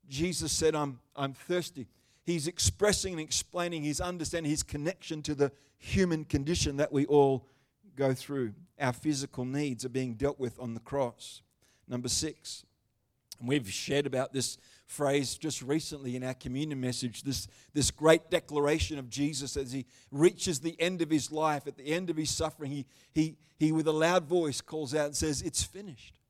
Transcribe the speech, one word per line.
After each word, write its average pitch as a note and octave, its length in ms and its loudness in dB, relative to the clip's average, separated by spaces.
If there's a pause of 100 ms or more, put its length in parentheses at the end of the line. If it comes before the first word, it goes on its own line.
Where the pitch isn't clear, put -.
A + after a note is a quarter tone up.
Jesus D#3 440 -2
said, D#3 240 2
"I'm, C#3+ 240 -2 (160)
I'm C#3 180 -4
thirsty." F3 540 -6 (360)
He's E3 240 -2
expressing - 680 2
and D#3 80 -6
explaining E3+ 640 -4
his D3 160 -2
understanding, E3+ 520 -4
his D3+ 100 0
connection D#3 600 -6
to D3+ 100 -4
the C#3 180 2 (260)
human F3 480 2
condition D3 520 0
that D3 140 6
we C#3+ 160 6
all C#3 400 6 (480)
go C3+ 180 4
through. C3 400 -4 (260)
Our B2+ 140 2
physical C#3 520 -4
needs C3+ 380 -4
are B2+ 60 -6
being B2+ 240 -4
dealt C#3 260 -2
with A#2+ 200 -4
on A#2+ 160 -6
the A2+ 40 -8
cross. - 640 -4 (460)
Number B2 200 -4
six, - 580 -4 (760)
and A#2+ 80 -8
we've B2+ 220 0
shared C#3 360 0
about C3 260 -2
this C3 260 -4 (280)
phrase C#3+ 520 0
just D#3 240 -6
recently C#3 540 -4
in B2+ 80 -6
our B2+ 100 -4
communion C3+ 480 -6
message, B2 420 -4
this, C3 240 -4 (260)
this C#3+ 180 2
great D#3+ 400 6
declaration D3+ 680 0
of B2+ 120 -10
Jesus C#3 460 -2
as C3 160 -6
he C3 140 -6 (260)
reaches E3 480 4
the E3 200 -6
end F3 220 0
of D#3 80 -2
his D3+ 220 2
life, D3+ 360 0
at C3+ 100 -12
the C3+ 80 -16
end E3+ 240 -2
of D#3+ 80 -2
his D3+ 140 -2
suffering, D#3 400 -4
he, C#3 140 -6 (280)
he, D#3 240 0 (200)
he D#3 140 4
with D#3 160 2
a D#3+ 40 4
loud D#3+ 340 4
voice E3 360 0
calls D3+ 340 -8
out D3 120 2
and D3 80 -8
says, D3 260 -2
"It's - 220 -4
finished. - 560 -14 (100)